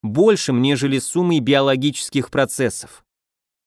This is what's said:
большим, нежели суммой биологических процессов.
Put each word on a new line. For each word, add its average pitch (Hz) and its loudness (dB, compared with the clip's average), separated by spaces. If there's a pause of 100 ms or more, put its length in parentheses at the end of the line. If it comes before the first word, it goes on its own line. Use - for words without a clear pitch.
большим, 143 2
нежели 135 0
суммой 170 0
биологических 135 0
процессов. - -4 (600)